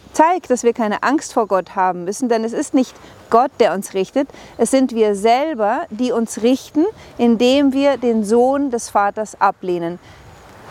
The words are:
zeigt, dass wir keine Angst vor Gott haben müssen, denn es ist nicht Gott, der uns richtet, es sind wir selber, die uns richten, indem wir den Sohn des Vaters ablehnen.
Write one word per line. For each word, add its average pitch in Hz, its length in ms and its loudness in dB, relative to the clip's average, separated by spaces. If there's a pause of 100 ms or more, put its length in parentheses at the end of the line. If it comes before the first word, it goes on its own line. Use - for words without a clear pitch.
(120)
zeigt, 339 380 2
dass 247 120 -2
wir 233 100 2
keine 208 300 -4
Angst 269 300 -2
vor 226 140 0
Gott 185 300 -2
haben 185 280 0
müssen, 208 240 -4
denn 226 160 0
es 233 80 -6
ist - 220 -6
nicht 262 200 0 (360)
Gott, 247 200 4 (100)
der 190 140 4
uns 190 200 -8
richtet, 196 340 -2 (280)
es 226 140 -2
sind 262 240 2
wir 214 200 2
selber, 240 760 0
die 240 220 -4
uns 220 300 -4
richten, 262 420 0 (340)
indem 247 540 2
wir 277 240 0
den 233 280 0
Sohn 254 460 2
des 233 180 -6
Vaters 202 520 -2
ablehnen. 180 580 -2 (720)